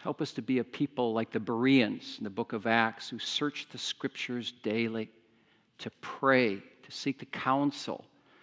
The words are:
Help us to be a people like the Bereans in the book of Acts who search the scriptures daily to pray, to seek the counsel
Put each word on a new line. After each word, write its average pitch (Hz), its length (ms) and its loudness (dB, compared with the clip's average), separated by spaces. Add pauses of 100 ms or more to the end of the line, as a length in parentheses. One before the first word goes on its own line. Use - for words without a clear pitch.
Help - 180 -4
us 151 120 -4
to 127 100 -6
be 127 160 2
a 117 40 2
people 127 480 -2
like 110 200 0
the 113 80 0
Bereans 117 800 2
in - 40 -8
the 107 60 -4
book 107 240 -8
of 110 140 -4
Acts 113 420 2
who 120 80 -8
search - 540 -4
the 127 80 -14
scriptures - 840 -6
daily 113 480 -2 (720)
to - 100 -8 (120)
pray, 127 560 4
to - 340 -18
seek - 260 -4
the - 80 -14
counsel - 800 -2 (380)